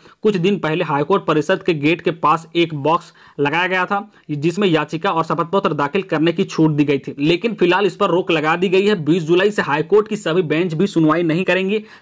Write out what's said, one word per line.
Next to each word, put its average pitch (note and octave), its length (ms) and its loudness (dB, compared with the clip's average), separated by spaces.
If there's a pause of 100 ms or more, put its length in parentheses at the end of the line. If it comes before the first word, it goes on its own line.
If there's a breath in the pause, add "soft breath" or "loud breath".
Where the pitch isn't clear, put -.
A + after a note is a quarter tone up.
(240 loud breath)
कुछ G#3 140 2
दिन F3+ 220 0
पहले D#3 260 -2
हाईकोर्ट D#3 400 0
परिसर D#3+ 320 0
के F#3+ 180 -2
गेट D#3 260 -2
के - 180 -2
पास D#3+ 360 -2
एक E3 200 0
बॉक्स D3+ 380 -2 (260 soft breath)
लगाया D#3 280 0
गया F#3 180 -2
था, G3+ 240 -6 (220 soft breath)
जिसमें E3 360 0
याचिका D#3+ 440 0
और D#3+ 140 0
शपथ E3 260 -4
पत्र F#3+ 240 0
दाखिल D3 280 -2
करने D#3+ 280 0
की F3+ 140 0
छूट D#3+ 260 2
दी D3 140 2
गई C#3 140 0
थी, B2+ 200 -12
लेकिन F3 360 0
फिलहाल F#3 300 2
इस E3+ 100 -2
पर G3+ 140 0
रोक F3 220 0
लगा D#3 240 0
दी F3+ 140 0
गई F#3+ 160 2
है। G3+ 200 0
बीस E3 180 2
जुलाई F3+ 280 2
से G#3 100 -4
हाईकोर्ट D#3+ 460 2
की G#3+ 100 -6
सभी F3+ 260 -2
बेंच D#3 300 -2
भी E3+ 140 0
सुनवाई E3 360 2
नहीं D#3 200 0
करेंगी, F#3+ 380 0 (200 loud breath)